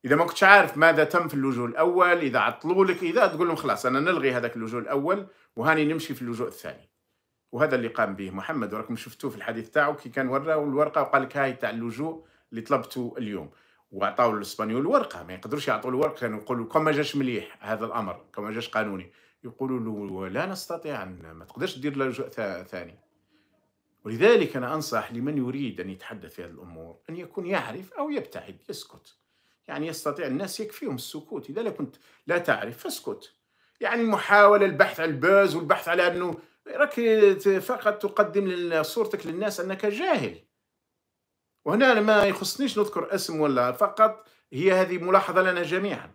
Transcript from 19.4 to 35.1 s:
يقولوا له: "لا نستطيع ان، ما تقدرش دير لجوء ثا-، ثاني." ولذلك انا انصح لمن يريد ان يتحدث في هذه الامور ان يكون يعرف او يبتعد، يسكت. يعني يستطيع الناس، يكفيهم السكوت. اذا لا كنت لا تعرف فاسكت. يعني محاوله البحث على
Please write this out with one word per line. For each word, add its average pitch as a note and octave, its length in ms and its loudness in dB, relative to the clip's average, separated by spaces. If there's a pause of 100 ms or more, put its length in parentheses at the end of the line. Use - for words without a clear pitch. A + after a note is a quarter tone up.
يقولوا A2+ 640 -6
له: F#2+ 220 -8
"لا C3 180 -4
نستطيع D#3+ 560 -10
ان، F2+ 300 -16
ما E2 120 -20
تقدرش C3 340 -8
دير C#3 180 -6
لجوء C3 320 -4
ثا-، F#2+ 340 -8
ثاني." F2 360 -14 (1080)
ولذلك E3+ 520 4
انا B2+ 180 -4
انصح A#2+ 380 -4
لمن C#3 260 -4
يريد B2+ 420 -6
ان F#2 100 -8
يتحدث F#2 440 -16
في F2 100 -14
هذه E2+ 60 -16
الامور E2 460 -20 (140)
ان E3 60 -12
يكون F3+ 300 -10
يعرف F3 460 -6
او D4+ 180 -6
يبتعد، - 480 -10 (100)
يسكت. - 480 -16 (520)
يعني D3 180 -6
يستطيع D3+ 400 -6
الناس، F#3 340 -4
يكفيهم G#3+ 340 -8
السكوت. C#3 560 -12
اذا G3+ 120 -6
لا A3 80 -2
كنت - 260 -8 (300)
لا F3 120 0
تعرف A#2+ 400 -2
فاسكت. - 540 -10 (480)
يعني A#3 220 0
محاوله G#3 640 8
البحث E3+ 340 4
على E3 100 0